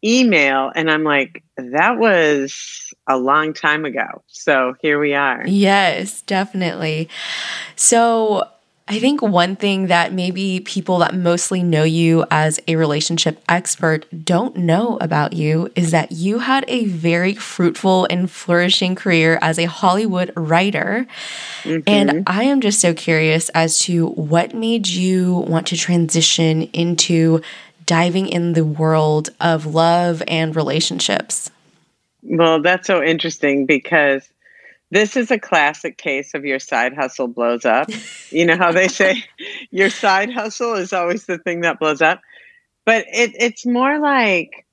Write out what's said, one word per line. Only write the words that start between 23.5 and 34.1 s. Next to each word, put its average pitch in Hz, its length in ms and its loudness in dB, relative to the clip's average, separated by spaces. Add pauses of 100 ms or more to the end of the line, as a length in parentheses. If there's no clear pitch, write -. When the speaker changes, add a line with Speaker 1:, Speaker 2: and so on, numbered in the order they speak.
Speaker 2:
as 165 300 2
to 170 260 0
what 160 480 0
made 226 340 -2
you 180 460 0
want 165 320 0
to 175 100 -4
transition 165 880 2 (100)
into 165 680 2 (420)
diving 175 420 0
in 170 280 -2
the 160 100 2
world 156 640 0 (100)
of 160 280 0
love 165 600 2
and 160 300 -2
relationships. - 960 -2 (720)
Speaker 1:
Well, 160 400 2
that's 180 240 0
so 180 160 0
interesting 151 640 0
because 143 600 0 (640)